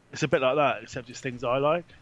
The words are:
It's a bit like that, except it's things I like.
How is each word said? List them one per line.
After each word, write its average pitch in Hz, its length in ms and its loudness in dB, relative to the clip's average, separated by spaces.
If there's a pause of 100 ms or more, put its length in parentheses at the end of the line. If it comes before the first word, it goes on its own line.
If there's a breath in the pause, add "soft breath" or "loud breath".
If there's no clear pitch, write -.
(120)
It's - 100 -6
a 151 60 0
bit 151 140 2
like 131 140 2
that, 120 260 2
except 123 280 -12
it's 113 100 -14
things 123 220 -8
I 127 160 0
like. 151 280 2 (160)